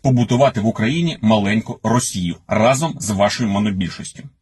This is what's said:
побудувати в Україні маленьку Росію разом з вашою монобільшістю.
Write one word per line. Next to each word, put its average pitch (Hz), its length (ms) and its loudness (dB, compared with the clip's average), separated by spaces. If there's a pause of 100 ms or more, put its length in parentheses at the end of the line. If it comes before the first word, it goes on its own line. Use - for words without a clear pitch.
побудувати 120 580 2
в 104 60 -2
Україні 143 540 -2
маленьку 110 640 0
Росію 110 540 -2 (120)
разом 131 520 2
з 104 100 -8
вашою 104 380 0
монобільшістю. 101 760 -4 (200)